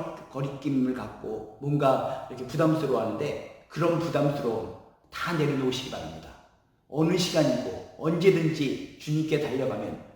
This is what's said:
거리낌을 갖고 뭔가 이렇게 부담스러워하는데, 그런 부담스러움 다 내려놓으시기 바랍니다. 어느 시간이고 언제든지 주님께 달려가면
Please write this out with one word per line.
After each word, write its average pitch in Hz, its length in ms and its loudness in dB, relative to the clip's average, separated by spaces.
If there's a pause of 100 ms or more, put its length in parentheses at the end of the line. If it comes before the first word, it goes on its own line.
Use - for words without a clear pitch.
(320)
거리낌을 139 640 0
갖고 - 680 -8
뭔가 143 680 2
이렇게 127 160 -10
부담스러워하는데, 147 1200 0
그런 165 300 2
부담스러움 139 760 0 (360)
다 170 260 -4
내려놓으시기 135 540 0
바랍니다. 80 380 -10 (600)
어느 165 280 2
시간이고 - 800 0
언제든지 165 1000 2
주님께 151 400 0
달려가면 110 640 -4 (120)